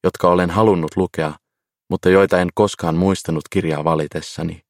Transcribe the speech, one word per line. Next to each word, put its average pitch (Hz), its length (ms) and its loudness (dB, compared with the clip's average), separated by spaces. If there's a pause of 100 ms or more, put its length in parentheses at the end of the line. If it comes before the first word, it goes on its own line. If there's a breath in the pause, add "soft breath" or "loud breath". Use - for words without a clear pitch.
jotka 90 240 0
olen 90 220 2
halunnut 90 460 0
lukea, 82 360 -4 (580)
mutta 92 180 0
joita 95 320 6
en 90 140 0
koskaan 90 420 -2
muistanut 87 540 -2
kirjaa 78 340 -4
valitessani. 80 840 -4